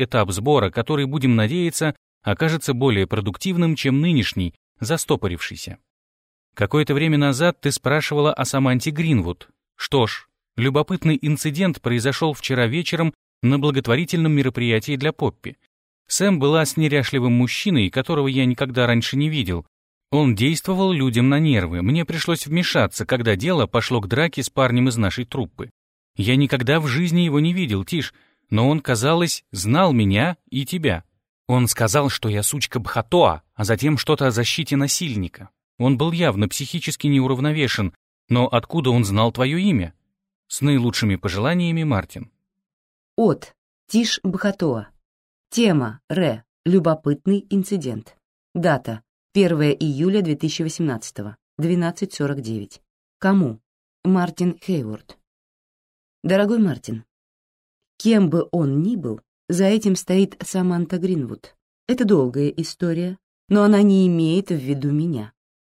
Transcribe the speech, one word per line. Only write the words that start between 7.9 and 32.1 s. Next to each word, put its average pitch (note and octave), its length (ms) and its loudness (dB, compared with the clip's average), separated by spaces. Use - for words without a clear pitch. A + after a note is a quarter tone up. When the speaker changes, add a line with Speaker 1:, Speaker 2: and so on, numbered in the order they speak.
Speaker 1:
о C3 100 -4
Саманте C3 460 0
Гринвуд. D3 580 -2
Что B2 320 0
ж, - 200 -12
любопытный D3+ 680 0
инцидент D3+ 580 -2
произошёл B2+ 540 -2
вчера B2 320 -2
вечером D#3+ 480 -2
на C#3 160 4
благотворительном D3 720 0
мероприятии B2 640 0
для C#3+ 160 -2
Поппи. - 440 -6
Сэм F#3+ 300 2
была D3+ 260 2
с C#3 120 -4
неряшливым C#3 580 2
мужчиной, B2+ 560 2
которого C#3 380 -2
я C3 180 0
никогда B2+ 400 0
раньше A#2 300 0
не D3 120 0
видел. F#2 380 -4
Он C#3 240 2
действовал E3 560 0
людям C3 380 2
на C#3 100 2
нервы. F#2 440 0
Мне D3+ 220 0
пришлось E3 420 -4
вмешаться, D3+ 580 0
когда A2+ 320 0
дело C#3 300 0
пошло A#2+ 340 -2
к G2+ 80 -6
драке D3 340 -2
с - 60 -6
парнем B2+ 400 2
из A#2 80 -2
нашей A#2 300 -2
труппы. - 440 -8
Я A2+ 200 2
никогда C#3 440 2
в D3+ 60 -4
жизни E3 340 0
его D3+ 200 2
не E3 120 2
видел, A#2 320 -2
Тиш, - 300 -6
но A2 180 2
он, D3+ 120 2
казалось, D3 720 0
знал C3 400 2
меня A2+ 440 2
и C#3 160 -4
тебя. B2 400 -2
Он B2 220 2
сказал, C3+ 400 0
что - 200 -4